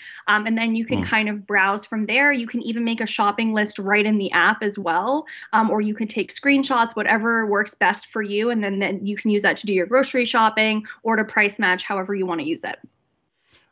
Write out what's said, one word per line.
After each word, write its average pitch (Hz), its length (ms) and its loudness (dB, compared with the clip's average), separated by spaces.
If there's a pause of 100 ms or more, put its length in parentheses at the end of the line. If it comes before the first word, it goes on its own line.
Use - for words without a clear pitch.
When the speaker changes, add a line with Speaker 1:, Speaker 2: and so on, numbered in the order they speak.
(260)
Speaker 1:
Um, 214 200 2
and 226 100 0
then 226 180 0
you 226 120 -2
can 240 140 -2
Speaker 2:
Hmm. 180 40 -4
Speaker 1:
kind 214 240 0
of 208 180 -6
browse 202 380 2
from 220 200 -4
there. 269 280 2
You 233 140 -2
can 233 160 -6
even 233 200 -4
make 226 200 -2
a 220 40 -2
shopping 220 460 0
list 208 260 -2
right 202 280 2
in 214 100 2
the 196 160 -2
app 190 300 2
as 208 160 -4
well, 196 480 0 (260)
um, 220 180 4
or 214 120 2
you 214 120 0
can 214 140 -4
take - 240 -6
screenshots, 262 640 2
whatever 220 480 0
works 208 300 -2
best 202 320 0
for 214 160 -6
you, 208 260 -2
and 220 160 0
then, 196 140 -2
then 196 280 -2
you 202 100 -4
can 214 140 -2
use 208 120 4
that 185 160 2
to - 80 -10
do 202 80 0
your 180 120 2
grocery 254 380 2
shopping 220 640 2 (160)
or 220 140 0
to 214 80 0
price 208 340 0
match 185 260 0
however 196 300 -4
you 190 100 -2
wanna 165 200 -4
use 160 200 -6
it. - 140 -10 (920)